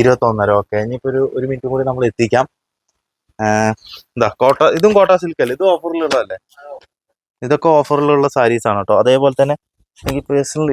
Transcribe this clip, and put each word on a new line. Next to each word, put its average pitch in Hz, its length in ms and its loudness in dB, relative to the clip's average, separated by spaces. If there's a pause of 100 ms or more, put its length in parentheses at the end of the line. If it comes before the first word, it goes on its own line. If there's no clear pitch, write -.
ഇരുപത്തൊന്നര. 113 580 2
ഓക്കെ, 101 160 -6 (100)
ഇനിയിപ്പോൾ 127 260 -8
ഒരു, 135 100 -2 (160)
ഒരു 131 140 -4
മിനിറ്റ് 131 200 -8
കൂടി 131 180 -2
നമ്മൾ 127 200 -4
എത്തിക്കാം. 120 360 0 (920)
ഏ, 107 80 -2 (720)
ഇതാ 113 120 0 (140)
കോട്ട, 135 180 2 (160)
ഇതും 202 200 4
കോട്ട 190 140 4 (120)
സിൽക്ക് 165 220 -6
അല്ലേ? 123 120 -6
ഇത് 190 140 -2
ഓഫറിലുള്ളതല്ലേ? 156 680 -2 (1040)
ഇതൊക്കെ 147 360 0
ഓഫറിലുള്ള 143 500 0 (100)
സാരീസ് 117 340 0
ആണ് 101 100 -2
കേട്ടോ. 101 220 0
അതേപോലെ 131 380 2
തന്നെ 143 140 0 (480)
എനിക്ക് 139 260 -6
പേഴ്സണൽ 143 420 -2